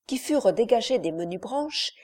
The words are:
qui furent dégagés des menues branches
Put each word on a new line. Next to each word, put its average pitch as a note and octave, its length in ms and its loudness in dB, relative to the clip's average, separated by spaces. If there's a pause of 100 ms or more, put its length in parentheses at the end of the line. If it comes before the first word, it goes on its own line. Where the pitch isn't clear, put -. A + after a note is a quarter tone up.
qui C4 120 -4
furent C4+ 340 2
dégagés A#3 480 2
des E3 140 -4
menues E3+ 260 -4
branches C#4+ 540 -4 (100)